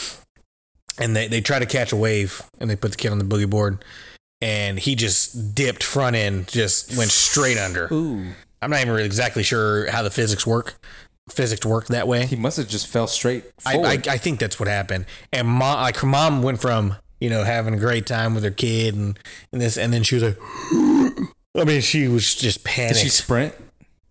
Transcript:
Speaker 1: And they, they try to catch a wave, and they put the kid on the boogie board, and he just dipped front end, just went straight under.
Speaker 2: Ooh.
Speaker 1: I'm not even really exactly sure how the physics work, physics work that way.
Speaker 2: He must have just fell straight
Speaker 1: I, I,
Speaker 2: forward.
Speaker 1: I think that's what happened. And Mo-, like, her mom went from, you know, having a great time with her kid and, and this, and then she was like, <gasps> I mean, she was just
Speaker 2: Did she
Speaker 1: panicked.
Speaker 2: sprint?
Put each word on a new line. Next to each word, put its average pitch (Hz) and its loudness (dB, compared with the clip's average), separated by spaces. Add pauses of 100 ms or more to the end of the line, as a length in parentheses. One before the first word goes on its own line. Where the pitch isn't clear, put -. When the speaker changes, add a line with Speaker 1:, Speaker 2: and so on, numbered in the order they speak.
(1000)
Speaker 1:
And 113 0
they, 110 0
they 113 0
try 135 0
to 123 -2
catch 123 0
a 113 0
wave, 104 0 (180)
and 113 -2
they 104 0
put 98 -2
the - -8
kid 110 -2
on 104 0
the 101 0
boogie 104 0
board, 101 0 (580)
and 104 -2
he 135 0
just 107 -2
dipped 123 0
front 127 2
end, 101 0
just 113 0
went 113 2
straight 131 2
under. 90 -2
Speaker 2:
Ooh. 147 -2 (360)
Speaker 1:
I'm 127 -4
not 147 2
even 120 2
really 110 2
exactly 110 0
sure 107 0
how 117 -2
the 101 -2
physics 107 0
work, 117 0 (580)
physics 113 -2
work 110 0
that 117 0
way. 123 2
Speaker 2:
He 127 -2
must 117 -2
have 127 -4
just 104 -4
fell 117 0
straight 123 -2 (200)
Speaker 1:
I, 131 0
I, 135 2
Speaker 2:
forward. 139 0
Speaker 1:
I 139 2
think 143 -2
that's 110 -4
what 101 -2
happened. 98 -2 (260)
And 123 0
Mo-, 127 4 (100)
like, 127 0
her 139 0
mom 139 4
went 127 0
from, 110 0 (240)
you 123 0
know, 110 0
having 113 0
a 107 0
great 113 0
time 113 0
with 107 0
her 101 0
kid 113 0
and, 101 -2 (340)
and 123 -4
this, 113 0
and 117 0
then 117 2
she 127 2
was 113 2
like, 107 0
<gasps> - -8 (840)
I 170 4
mean, 151 4
she 139 2
was 117 2
just - 0
Speaker 2:
Did - -4
she - -2
Speaker 1:
panicked. 120 2
Speaker 2:
sprint? 131 2 (560)